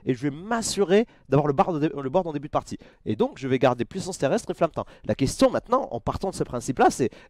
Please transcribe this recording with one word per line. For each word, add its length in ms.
et 80
je 80
vais 80
m'assurer 760
d'avoir 180
le 60
board, 280
le 280
board 180
en 60
début 160
de 20
partie. 260
Et 100
donc 220
je 100
vais 120
garder 260
puissance 320
terrestre 340
et 20
flamme 180
teint. 120
La 100
question 340
maintenant, 420
en 100
partant 300
de 40
ce 80
principe-là, 460
c'est 200